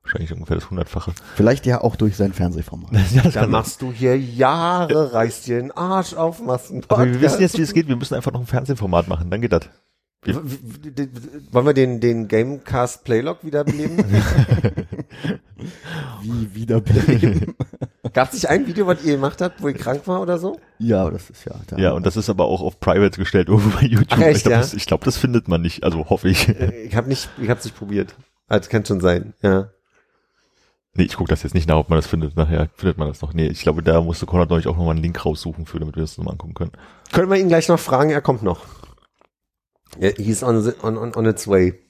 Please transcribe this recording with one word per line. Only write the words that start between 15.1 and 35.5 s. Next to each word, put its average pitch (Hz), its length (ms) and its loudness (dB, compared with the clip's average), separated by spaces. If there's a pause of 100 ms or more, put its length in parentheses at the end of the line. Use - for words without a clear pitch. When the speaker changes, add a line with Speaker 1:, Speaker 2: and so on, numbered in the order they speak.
Speaker 2:
Wie 110 320 -6
wiederbeleben? 110 1000 2 (580)
Speaker 3:
Gab's 127 220 2
nicht 175 140 -2
ein 208 180 2
Video, 190 200 0
was 175 180 0
ihr 156 100 2
gemacht 139 260 -2
habt, 180 220 -4
wo 190 60 0
ihr 160 60 -2
krank - 320 -6
war 185 140 -2
oder 175 180 -2
so? 196 200 -6 (200)
Speaker 2:
Ja, 107 240 2
aber 82 100 -2
das - 180 -12
ist - 140 -20
ja - 100 -14 (140)
da. - 100 -8
Speaker 1:
Ja, 90 140 4
und 87 140 -2
das 95 100 0
ist 107 120 -2
aber 90 160 2
auch 90 160 0
auf - 200 -6
Private 95 380 2
gestellt, 92 300 0
<laughs> - 0 -
irgendwo 104 300 4
bei 139 80 4
YouTube. 113 260 4
Speaker 3:
Ach, 147 80 4
echt, 151 180 6
Speaker 1:
Ich - 60 0
glaub, 120 80 4
Speaker 3:
ja? 117 60 6
Speaker 1:
das, 120 160 0
ich 101 120 -6
glaub, - 180 -2
das 127 120 0
findet 120 320 0
man 85 140 0
nicht. - 220 -4
Also 82 260 -2
hoffe 95 180 2
ich. - 200 4
Speaker 3:
Äh, 110 360 -2
ich 107 120 -4
hab 117 100 0
nicht, - 220 -4 (120)
ich 107 80 -4
hab's - 160 -2
nicht 113 120 -14
probiert. 101 380 -4 (340)
Also 104 200 0
kann 107 160 0
schon 98 160 -2
sein, 90 420 2
ja. 98 280 2 (1200)
Speaker 1:
Nee, - 100 2
ich - 120 -4
guck 85 120 -4
das - 140 0
jetzt 71 120 -8
nicht 80 140 2
nach, 80 100 4
ob 76 100 0
man 82 100 2
das 80 80 -2
findet. 78 300 -4
Nachher 78 380 2
findet 92 240 -2
man 73 100 -4
das 69 140 -10
noch. 73 100 -10
Nee, 80 140 0
ich - 160 -6
glaube, 80 200 0
da 82 200 4
musste 85 240 -4
Konrad 87 240 2
neulich 82 160 0
auch 82 100 -2
nochmal 82 180 0
einen 80 80 -2
Link 85 220 -4
raussuchen 80 400 -6